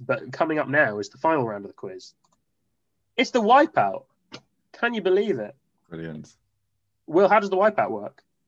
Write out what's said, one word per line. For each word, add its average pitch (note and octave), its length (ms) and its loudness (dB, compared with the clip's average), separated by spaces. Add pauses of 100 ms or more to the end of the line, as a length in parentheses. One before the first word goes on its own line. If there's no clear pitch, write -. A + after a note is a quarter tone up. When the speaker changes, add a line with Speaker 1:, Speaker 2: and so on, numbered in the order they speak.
Speaker 1:
but C3 280 -6
coming D#3+ 260 0
up B2+ 80 -2
now C3 320 0
is - 100 -8
the - 80 -20
final D#3+ 280 0
round G#2 180 -6
of G2 60 -14
the - 60 -20
quiz. F#2+ 380 -16 (1040)
It's B3+ 160 0
the A#3+ 100 2
wipeout. G#3 600 4 (720)
Can F4 200 -2
you A3 80 -4
believe G3 380 0
it? G#3 160 -10 (340)
Speaker 2:
Brilliant. D#2+ 460 -14 (720)
Speaker 1:
Will, F#3 240 4
how G#3+ 100 6
does G3+ 100 -2
the F#3+ 60 -2
wipeout G3 340 2
work? G#2 320 -10 (260)